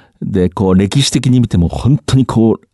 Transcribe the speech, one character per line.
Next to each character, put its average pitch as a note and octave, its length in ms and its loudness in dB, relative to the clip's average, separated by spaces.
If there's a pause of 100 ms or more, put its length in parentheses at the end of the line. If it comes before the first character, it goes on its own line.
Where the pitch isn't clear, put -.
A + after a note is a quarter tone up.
(200)
で、 F#2 280 -2
こ F#2+ 220 -2
う F#2 40 2
歴 G2+ 280 0
史 - 80 -4
的 C3 200 0
に B2 100 2
見 A#2 80 0
て G2 100 -2
も E2+ 100 2
本 B2+ 300 0
当 - 180 -2
に C3 100 2
こ A2+ 340 0 (140)